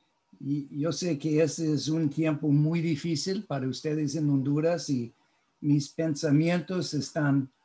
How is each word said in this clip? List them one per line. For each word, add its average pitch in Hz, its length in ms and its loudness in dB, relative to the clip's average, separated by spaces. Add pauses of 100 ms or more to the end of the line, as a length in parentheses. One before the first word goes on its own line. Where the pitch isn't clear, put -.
(400)
Y 143 400 -6
yo 160 100 -2
sé 160 280 -2
que 151 240 2
ese 156 320 0
es 135 140 -2
un 160 200 2
tiempo 156 400 -2
muy 151 320 4
difícil 170 640 -2
para 131 240 -4
ustedes 151 480 -2
en 151 120 0
Honduras 143 640 2
y 120 220 -2 (480)
mis 147 280 2
pensamientos 160 1040 0
están, 139 540 0 (160)